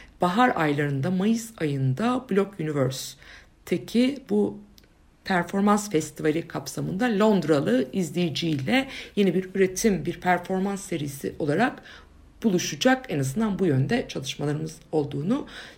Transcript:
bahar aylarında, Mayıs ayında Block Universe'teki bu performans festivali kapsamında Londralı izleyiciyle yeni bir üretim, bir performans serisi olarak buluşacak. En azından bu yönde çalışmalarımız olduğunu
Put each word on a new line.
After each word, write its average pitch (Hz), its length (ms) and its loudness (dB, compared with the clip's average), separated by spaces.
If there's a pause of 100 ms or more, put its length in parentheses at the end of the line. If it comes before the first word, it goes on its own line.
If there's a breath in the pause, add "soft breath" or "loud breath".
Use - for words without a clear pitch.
(220 loud breath)
bahar 202 340 4
aylarında, 147 560 0
Mayıs 214 460 0
ayında 151 720 0
Block 196 280 0
Universe'teki 175 1600 -2 (100)
bu 202 280 0 (680)
performans 196 680 2
festivali 156 560 0
kapsamında 180 720 -2
Londralı 190 760 4
izleyiciyle 170 920 0 (280 loud breath)
yeni 196 180 4
bir 185 220 -2
üretim, 185 500 2
bir 175 140 -6
performans 190 640 0
serisi - 580 -6
olarak 170 440 0 (600 loud breath)
buluşacak. 226 680 2
En 151 100 -2
azından 190 400 -2
bu 190 60 2
yönde 143 420 2
çalışmalarımız 147 680 -6 (160)
olduğunu 156 560 -2 (300 loud breath)